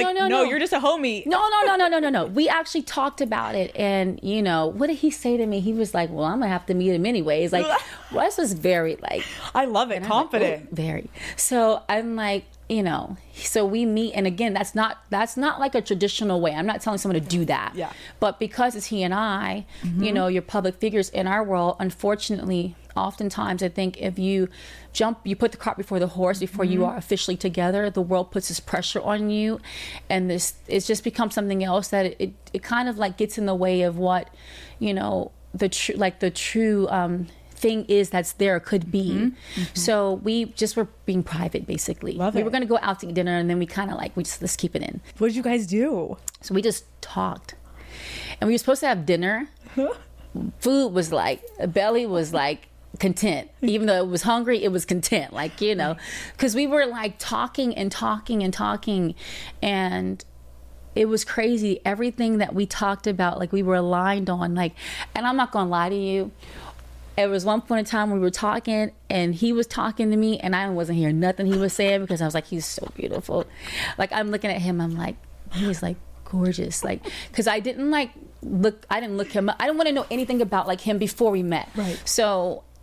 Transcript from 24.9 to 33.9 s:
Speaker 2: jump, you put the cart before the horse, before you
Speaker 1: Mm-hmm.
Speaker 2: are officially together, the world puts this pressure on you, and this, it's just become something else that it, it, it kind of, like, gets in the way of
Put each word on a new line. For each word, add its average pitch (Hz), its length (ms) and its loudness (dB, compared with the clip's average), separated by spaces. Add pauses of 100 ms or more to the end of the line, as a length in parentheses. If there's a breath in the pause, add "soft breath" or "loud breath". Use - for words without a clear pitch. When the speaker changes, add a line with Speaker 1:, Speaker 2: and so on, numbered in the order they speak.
Speaker 2:
jump, 220 300 0
you 196 120 -2
put 226 160 2
the - 60 -16
cart - 180 -4
before 190 240 -4
the 180 80 2
horse, 185 320 0
before 190 240 -2
you 180 160 2
Speaker 1:
Mm-hmm. - 100 4
Speaker 2:
are - 60 -8
officially 185 400 -2
together, 185 540 0
the 190 120 -2
world 180 300 0
puts 190 160 -4
this - 100 -4
pressure - 440 -4
on 208 280 0
you, 214 300 0 (500 loud breath)
and 185 180 2
this, 175 260 -2 (120)
it's 190 220 0
just 214 160 0
become 220 260 -2
something 202 320 0
else 190 260 0
that 196 180 2
it, 180 120 -4
it, 190 140 -2 (220)
it - 100 -4
kind 247 240 0
of, 220 100 -4
like, 196 200 -2
gets 208 200 -2
in 208 80 0
the 190 80 2
way 185 280 2
of 175 160 2